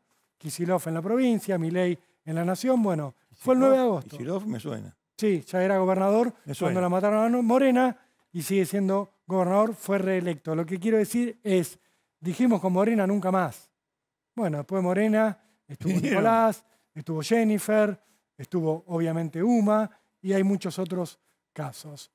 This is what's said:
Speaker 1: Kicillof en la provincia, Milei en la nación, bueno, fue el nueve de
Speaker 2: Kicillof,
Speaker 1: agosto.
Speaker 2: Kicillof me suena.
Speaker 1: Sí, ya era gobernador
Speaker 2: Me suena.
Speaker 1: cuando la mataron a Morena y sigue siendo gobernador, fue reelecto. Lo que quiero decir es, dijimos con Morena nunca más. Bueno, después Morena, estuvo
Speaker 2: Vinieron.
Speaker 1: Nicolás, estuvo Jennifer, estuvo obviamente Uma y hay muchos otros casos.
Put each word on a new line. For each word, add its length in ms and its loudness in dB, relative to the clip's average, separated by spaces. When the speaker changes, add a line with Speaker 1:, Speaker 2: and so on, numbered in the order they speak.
Speaker 1:
Kicillof 500 -4
en 60 -4
la 80 -4
provincia, 560 0
Milei 400 0
en 100 -6
la 100 -2
nación, 380 0
bueno, 320 -2
fue 200 0
el 60 4
nueve 180 6
de 60 2
Speaker 2:
Kicillof, 80 2
Speaker 1:
agosto. 260 -6
Speaker 2:
Kicillof 280 -6
me 140 -6
suena. 380 -10
Speaker 1:
Sí, 300 0
ya 160 0
era 140 2
gobernador 560 2
Speaker 2:
Me 80 -8
suena. 200 -2
Speaker 1:
cuando 80 0
la 80 0
mataron 460 2
a 60 0
Morena 560 2
y 80 -6
sigue 240 0
siendo 480 -2
gobernador, 480 2
fue 240 -2
reelecto. 580 -2
Lo 100 -2
que 120 -6
quiero 200 2
decir 440 -2
es, 380 0
dijimos 400 2
con 140 -2
Morena 340 2
nunca 240 0
más. 380 -2
Bueno, 220 -2
después 260 -4
Morena, 560 2
estuvo 260 -4
Speaker 2:
Vinieron. 160 0
Speaker 1:
Nicolás, 420 2
estuvo 280 -8
Jennifer, 760 2
estuvo 500 -4
obviamente 540 -2
Uma 480 2
y 120 -2
hay 100 2
muchos 360 -2
otros 380 -6
casos. 600 -14